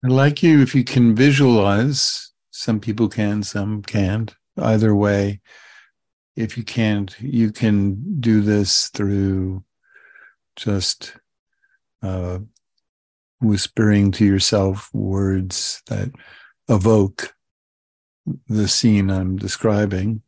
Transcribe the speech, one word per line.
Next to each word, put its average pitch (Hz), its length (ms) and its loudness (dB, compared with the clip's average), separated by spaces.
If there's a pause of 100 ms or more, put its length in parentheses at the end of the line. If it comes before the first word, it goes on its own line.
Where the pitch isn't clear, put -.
I'd 127 60 2
like 139 320 4
you, 160 200 6
if 123 120 0
you 131 80 4
can 120 320 4
visualize, 127 1160 2 (180)
some 110 300 -4
people 110 280 -2
can, 104 360 -4
some 104 380 -6
can't. 104 520 -4 (220)
Either 110 400 2
way, 101 440 0 (960)
if 113 240 -6
you 110 60 -10
can't, 104 560 -2
you 113 320 -2
can 107 680 -2
do 113 200 2
this 104 480 0
through 95 760 -2 (920)
just, - 600 -6 (840)
uh, 92 380 -6 (1000)
whispering 104 680 2
to 104 140 0
yourself 98 680 0
words 95 960 -4
that - 240 -6 (580)
evoke 104 640 2 (1160)
the 107 180 0
scene 101 420 2
I'm 92 280 -2
describing. 101 920 -2